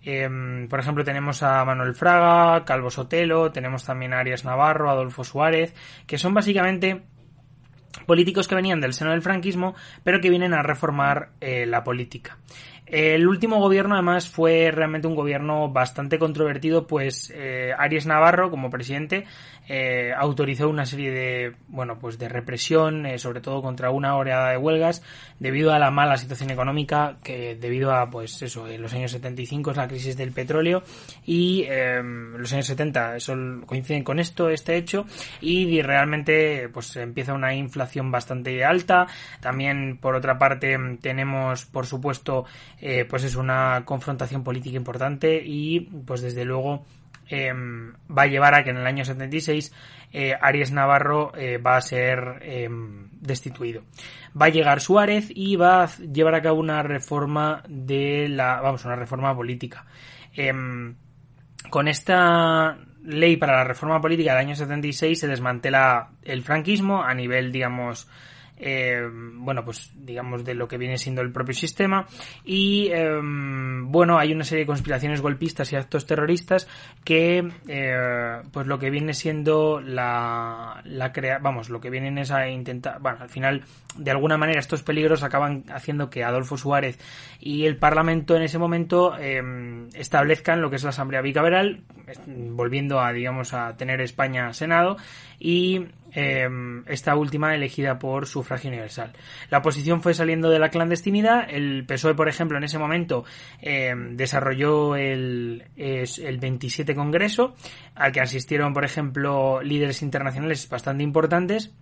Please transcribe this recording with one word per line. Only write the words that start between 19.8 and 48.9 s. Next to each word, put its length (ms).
autorizó 500
una 200
serie 240
de, 440
bueno, 320
pues, 180
de 100
represión, 800
eh, 140
sobre 220
todo 200
contra 300
una 240
oleada 340
de 80
huelgas, 460
debido 340
a 60
la 140
mala 260
situación 320
económica, 720
que 320
debido 380
a, 160
pues, 320
eso, 260
en 140
los 140
años 160
setenta 280
y 60
cinco 240
es 80
la 100
crisis 300
del 140
petróleo, 500
y, 400
em, 680
los 160
años 120
setenta 540
son, 480
coinciden 360
con 140
esto, 320
este 280
hecho, 280
y 240
di-, 180
realmente, 840
pues, 260
empieza 400
una 180
inflación 560
bastante 560
alta. 400
También, 600
por 140
otra 240
parte, 360
tenemos, 640
por 180
supuesto, 600
eh, 220
pues 220
es 100
una 480
confrontación 580
política 360
importante 680
y, 360
pues, 400
desde 240
luego, 400
em, 640
va 120
a 60
llevar 260
a 100
que 60
en 80
el 100
año 160